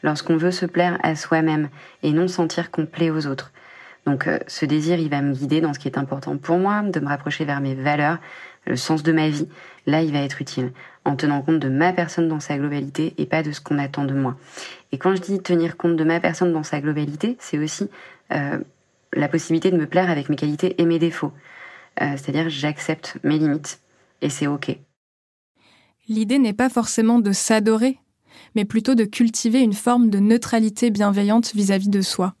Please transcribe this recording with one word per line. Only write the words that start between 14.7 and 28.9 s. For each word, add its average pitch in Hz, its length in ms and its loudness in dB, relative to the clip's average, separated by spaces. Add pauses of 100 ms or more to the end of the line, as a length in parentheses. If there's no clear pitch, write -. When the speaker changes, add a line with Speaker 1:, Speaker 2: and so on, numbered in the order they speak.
Speaker 1:
Et 135 60 -6
quand 190 160 2
je 185 60 -2
dis 190 200 -4
tenir 170 360 0
compte 170 200 2
de 156 80 2
ma 165 140 2
personne 175 340 0
dans 156 100 -2
sa 151 180 -4
globalité, 151 580 -2
c'est - 200 -6
aussi, 156 300 -4 (440)
euh, 143 260 -4 (540)
la 147 160 0
possibilité 165 420 0
de 185 60 2
me 156 100 2
plaire 185 220 2
avec 147 220 -2
mes 147 60 2
qualités 151 440 -2
et 170 60 4
mes 165 120 2
défauts. 160 340 -2 (680)
Euh, 143 160 -2
c'est-à-dire, 147 320 -2
j'accepte 151 760 -6
mes 151 160 2
limites 151 420 -2 (420)
et 143 80 0
c'est 143 160 -4
OK. 143 320 -4 (1300)
Speaker 2:
L'idée 220 300 0
n'est 226 160 2
pas 247 160 2
forcément 233 480 2
de 202 140 2
s'adorer, 220 680 2 (560)
mais 208 100 2
plutôt 220 300 2